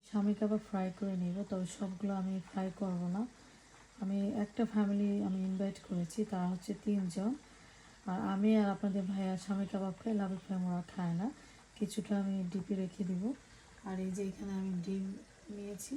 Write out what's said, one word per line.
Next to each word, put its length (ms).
স্বামী 280
কাবাব 340
ফ্রাই 200
করে 180
নেব, 200
তবে 160
সবগুলো 360
আমি 200
ফ্রাই 200
করব 200
না। 60
আমি 160
একটা 180
ফ্যামিলি 360
আমি 160
ইনভাইট 300
করেছি, 360
তারা 280
হচ্ছে 200
তিনজন। 480
আর 120
আমি 240
আর 140
আপনাদের 320
ভাইয়া 340
স্বামী 360
কাবাব 280
খাই, 140
লাভের 320
ফ্যামিলি 260
ওরা 120
খায় 180
না। 120
কিছুটা 340
আমি 120
ডিপে 220
রেখে 300
দিব। 200
আর 160
এই 100
যে 200
এখানে 220
আমি 180
ডিম 200
নিয়েছি 460